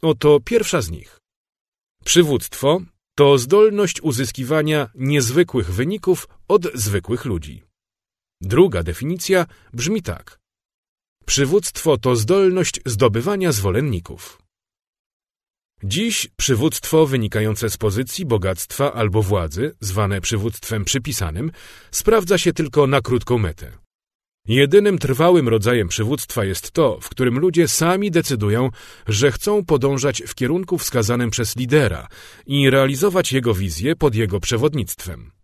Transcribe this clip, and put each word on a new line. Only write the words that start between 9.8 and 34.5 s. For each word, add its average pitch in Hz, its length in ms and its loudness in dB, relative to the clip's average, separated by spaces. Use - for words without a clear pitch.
tak. - 380 -12
Przywództwo 143 720 0
to 127 180 2
zdolność 180 680 0
zdobywania 135 680 0
zwolenników. 98 920 -4
Dziś 202 500 -2
przywództwo 147 680 2
wynikające 110 640 -2
z - 60 -8
pozycji, 117 500 -4
bogactwa 104 680 -2
albo 110 300 0
władzy, 92 580 -2
zwane 101 400 -2
przywództwem 101 640 -6
przypisanym, 110 680 -6
sprawdza 202 480 2
się 170 140 0
tylko 147 340 2
na 135 140 2
krótką 120 380 -2
metę. 90 340 -6
Jedynym 170 500 4
trwałym 147 500 4
rodzajem 113 400 2
przywództwa 110 560 -4
jest 95 260 -6
to, 143 300 0
w - 80 -16
którym 123 300 0
ludzie 165 300 2
sami 185 420 0
decydują, 127 600 0
że 110 240 2
chcą 208 320 -2
podążać 139 600 0
w - 80 -12
kierunku 170 440 -2
wskazanym 120 520 -2
przez 110 260 -6
lidera 120 520 0
i 139 240 2
realizować 139 600 2
jego 120 220 0
wizję 92 420 -2
pod 139 180 0
jego 104 260 -2
przewodnictwem. 107 920 -4